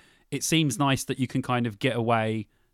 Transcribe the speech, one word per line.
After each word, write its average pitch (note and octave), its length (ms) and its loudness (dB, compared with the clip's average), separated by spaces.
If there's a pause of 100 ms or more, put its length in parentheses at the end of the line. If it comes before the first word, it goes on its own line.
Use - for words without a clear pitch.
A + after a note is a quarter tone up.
(320)
it C#3 120 -4
seems D3+ 360 2
nice C#3 240 2
that C3+ 160 -6
you B2+ 80 0
can C3 140 -2
kind B2 260 -2
of G#2 120 -8
get A#2+ 180 0
away, A2+ 500 0 (260)